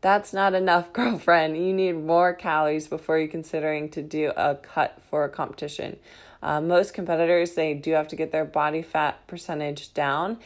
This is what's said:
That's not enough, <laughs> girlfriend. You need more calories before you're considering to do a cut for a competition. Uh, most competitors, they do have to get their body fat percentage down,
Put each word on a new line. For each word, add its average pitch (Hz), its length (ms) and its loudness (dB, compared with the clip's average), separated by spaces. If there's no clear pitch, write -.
That's 202 320 2
not 196 200 2
enough, 180 400 2
<laughs> 233 60 -4
girlfriend. 170 580 2
You 185 160 0
need 190 200 2
more 170 400 4
calories 156 540 0
before 160 320 -2
you're 156 80 0
considering 156 640 -4
to 156 100 -8
do 151 340 -2
a 139 200 0
cut - 420 -4
for 151 140 0
a 143 60 -2
competition. - 680 -8
Uh, 151 180 -2
most 175 340 2
competitors, 170 600 2
they 156 200 0
do 147 200 -2
have 156 160 2
to 156 80 -10
get 156 160 -4
their 160 100 0
body 151 380 -2
fat - 460 -2
percentage 147 680 -8
down, 156 520 -2